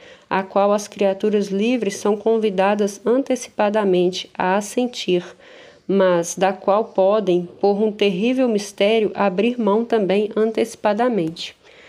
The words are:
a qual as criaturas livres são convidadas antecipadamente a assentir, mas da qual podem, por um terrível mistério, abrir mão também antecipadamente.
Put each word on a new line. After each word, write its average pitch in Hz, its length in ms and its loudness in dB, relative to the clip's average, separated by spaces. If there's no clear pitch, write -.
a 190 160 -2
qual 202 280 2
as 208 140 -2
criaturas 196 640 0
livres 202 480 -2
são 214 200 0
convidadas 208 880 0
antecipadamente 208 1300 0
a 185 240 0
assentir, 208 680 -2
mas 180 480 2
da 190 160 2
qual 202 320 0
podem, 190 640 2
por 202 220 2
um 220 80 2
terrível 208 560 0
mistério, 214 680 0
abrir 202 460 0
mão 214 260 0
também 208 520 0
antecipadamente. 220 1200 -2